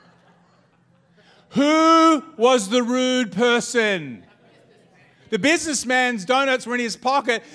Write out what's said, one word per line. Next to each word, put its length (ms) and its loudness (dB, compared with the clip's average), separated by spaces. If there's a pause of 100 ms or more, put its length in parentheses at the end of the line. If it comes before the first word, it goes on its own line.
(1500)
Who 760 4 (140)
was 320 2
the 140 0
rude 480 -2
person? 920 -2 (1040)
The 100 -2
businessman's 840 -2
donuts 420 0
were 80 -6
in 60 -4
his 140 -6
pocket. 460 -2 (140)